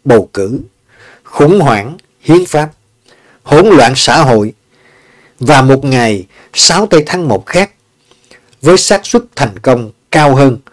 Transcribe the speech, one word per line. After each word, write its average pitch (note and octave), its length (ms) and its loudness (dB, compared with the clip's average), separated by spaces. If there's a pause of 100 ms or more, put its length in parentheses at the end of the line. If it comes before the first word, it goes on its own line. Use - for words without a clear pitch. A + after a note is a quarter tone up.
bầu G#2+ 300 0
cử, G2+ 260 -8 (640)
khủng E3 360 0
hoảng B2+ 380 -2 (220)
hiến F3 260 2
pháp, D#3 260 -4 (720)
hỗn D#3+ 220 2
loạn C3+ 300 4
xã C3+ 280 0
hội A2 300 0 (840)
và C3+ 220 2
một C3+ 240 2
ngày A#2 420 -2 (260)
sáu F#3 340 -2
tây D#3+ 180 2
tháng F3 220 -6
một G#2 180 -4
khác F#3+ 260 -2 (880)
với F3 160 4
xác G3 280 -4
suất A#3+ 180 -4 (120)
thành G#2+ 240 -8
công A#2+ 320 -4 (200)
cao D3+ 240 0
hơn C3 220 2 (160)